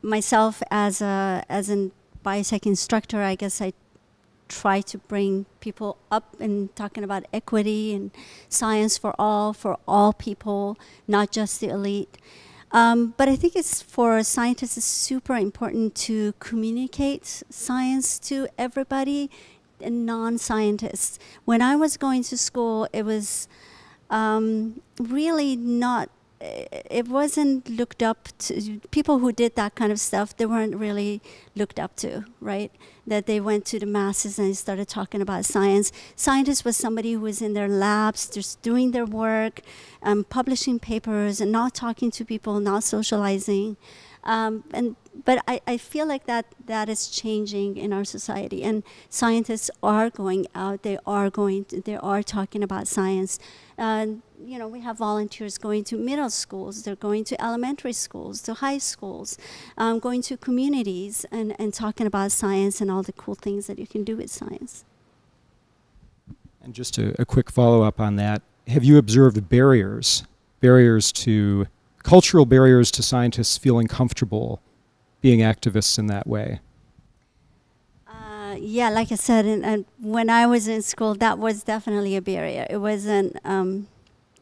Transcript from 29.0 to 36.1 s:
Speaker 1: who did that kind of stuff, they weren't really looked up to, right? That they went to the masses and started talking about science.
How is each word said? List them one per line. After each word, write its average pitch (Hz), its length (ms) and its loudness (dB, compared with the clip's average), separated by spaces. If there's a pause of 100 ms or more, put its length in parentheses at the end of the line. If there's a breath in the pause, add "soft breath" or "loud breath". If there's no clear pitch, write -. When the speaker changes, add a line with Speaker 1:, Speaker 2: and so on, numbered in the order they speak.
Speaker 1:
who 247 140 2
did 233 220 0
that 208 200 -4
kind 214 160 0
of 208 80 -2
stuff, - 380 -2
they 226 80 -2
weren't 220 300 -2
really 208 460 -4 (320 loud breath)
looked - 260 -6
up - 180 -8
to, - 260 -8 (160)
right? 208 320 -6 (340 soft breath)
That 208 200 -2
they 214 160 0
went 208 260 0
to 220 120 -6
the 202 60 -6
masses 202 540 -2
and 196 160 0
started 196 320 -6
talking 202 340 -6
about 196 220 -4
science. 202 480 2 (240 loud breath)